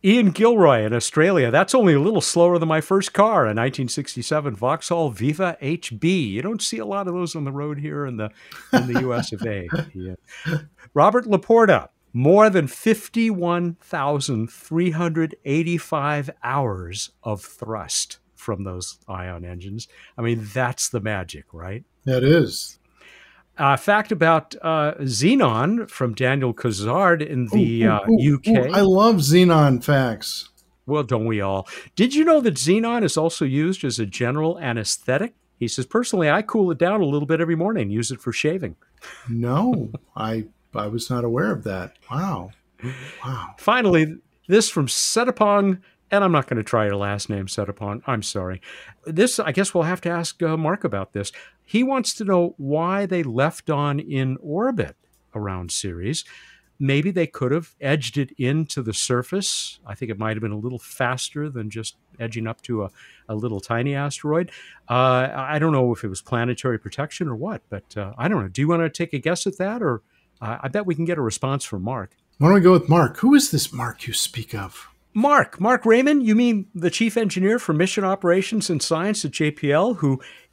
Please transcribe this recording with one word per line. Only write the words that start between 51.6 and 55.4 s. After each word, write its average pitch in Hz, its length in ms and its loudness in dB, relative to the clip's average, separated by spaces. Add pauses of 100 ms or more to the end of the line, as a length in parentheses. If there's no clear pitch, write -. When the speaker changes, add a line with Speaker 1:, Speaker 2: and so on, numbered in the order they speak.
Speaker 1:
He 233 140 2
wants 262 320 -2
to 220 100 -8
know 180 340 2
why 165 480 -2
they 175 180 -2
left 131 420 -2
Don 143 320 0
in 131 420 -4
orbit 185 540 -4 (400)
around 92 380 -6